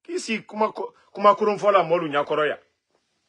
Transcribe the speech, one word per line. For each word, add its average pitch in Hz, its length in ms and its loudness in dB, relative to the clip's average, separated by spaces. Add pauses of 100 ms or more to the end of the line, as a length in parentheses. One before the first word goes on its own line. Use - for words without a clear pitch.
K'i 339 160 -8
si 220 240 -8
kuma 214 280 -4
ko-, - 220 -12 (180)
kuma 202 220 4
kurun 208 240 -2
fɔ 202 140 2
la 190 100 4
mɔlu 165 260 0
ɲakɔrɔ 147 400 -2
ya. 120 100 -6 (720)